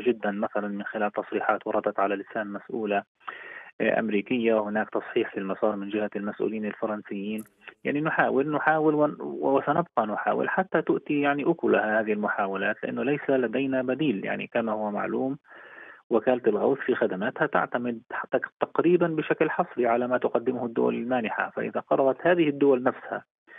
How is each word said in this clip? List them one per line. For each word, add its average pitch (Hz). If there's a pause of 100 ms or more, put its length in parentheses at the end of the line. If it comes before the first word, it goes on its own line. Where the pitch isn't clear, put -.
جدًا 110
مثلًا 104
من 101
خلال 104
تصريحات 104
وردت 107
على 98
لسان 104
مسؤولة، 101 (760)
آه، 113
أمريكية، 113
وهناك 104
تصحيح -
في 104
المسار 101
من 98
جهة 107
المسؤولين 104
الفرنسيين، 107 (400)
يعني 135
نحاول، 143
نحاول 156
ون-، 151
وسنبقى 143
نحاول 110
حتى 190
تؤتي 156
يعني 143
أكلها 107
هذه 107
المحاولات، 101
لأنه 123
ليس 143
لدينا 131
بديل، 127
يعني 101
كما 113
هو 107
معلوم 107 (720)
وكالة 120
الغوث 107
في -
خدماتها 117
تعتمد 123 (120)
حتى - (220)
تقريبًا 175
بشكل 156
حصري 127
على 120
ما 123
تقدمه 123
الدول 120
المانحة، 117
فإذا 113
قررت -
هذه 170
الدول 139
نفسها 120 (340)